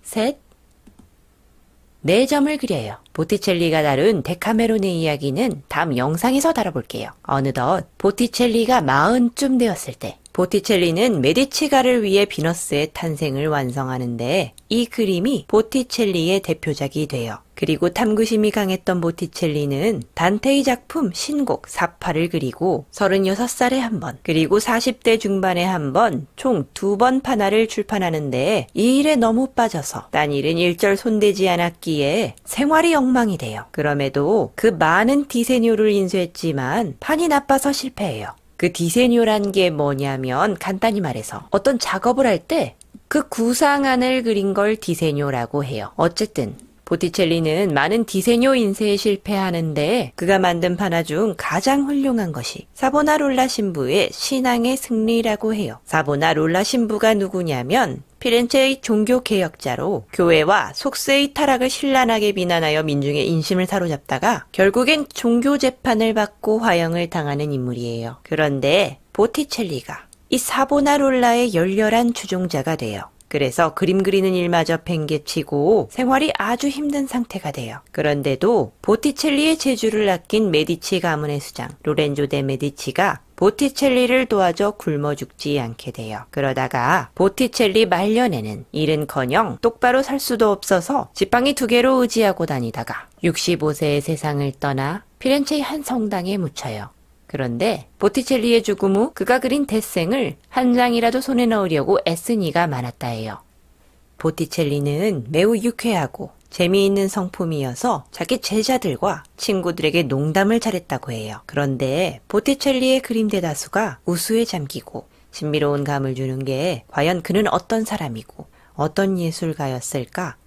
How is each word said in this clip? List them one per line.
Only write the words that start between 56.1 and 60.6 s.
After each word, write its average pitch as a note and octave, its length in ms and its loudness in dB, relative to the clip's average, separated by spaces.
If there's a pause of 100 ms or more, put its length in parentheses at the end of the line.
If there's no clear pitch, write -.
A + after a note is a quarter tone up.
신부가 A3 500 2
누구냐면 E3+ 880 -2 (160)
피렌체의 C4 640 2
종교 A3 400 2
개혁자로 E3 920 -4
교회와 E3 600 2